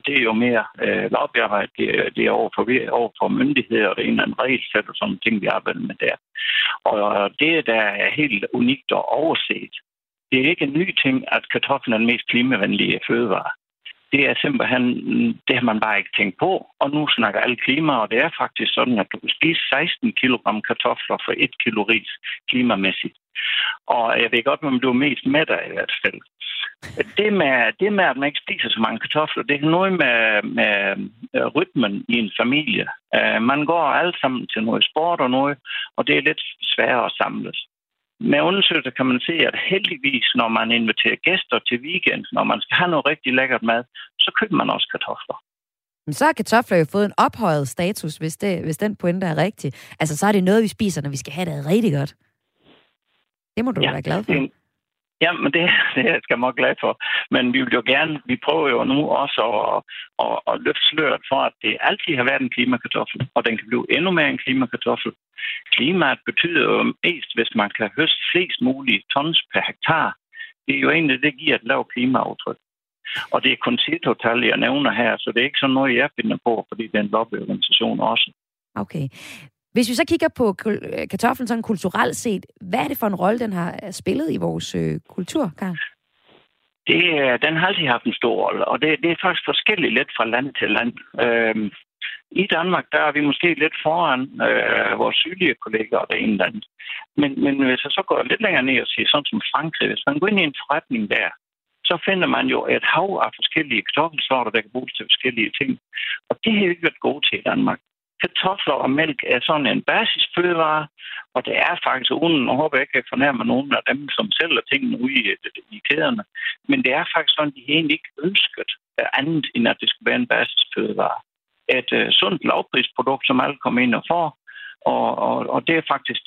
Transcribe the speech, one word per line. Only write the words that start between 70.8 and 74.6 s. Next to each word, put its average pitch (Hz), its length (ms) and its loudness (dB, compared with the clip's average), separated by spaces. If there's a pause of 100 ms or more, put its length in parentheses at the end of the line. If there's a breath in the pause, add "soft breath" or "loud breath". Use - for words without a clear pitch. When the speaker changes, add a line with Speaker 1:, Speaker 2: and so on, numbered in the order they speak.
Speaker 1:
egentlig, 147 320 2
det 147 160 2
giver 147 160 0
et - 160 -2
lavt 131 220 -2
klimaaftryk. 123 640 0 (760 loud breath)
Og 120 100 2
det 127 80 4
er 117 160 -4
Concito-tal, 120 760 0
jeg 107 140 2
nævner 123 340 2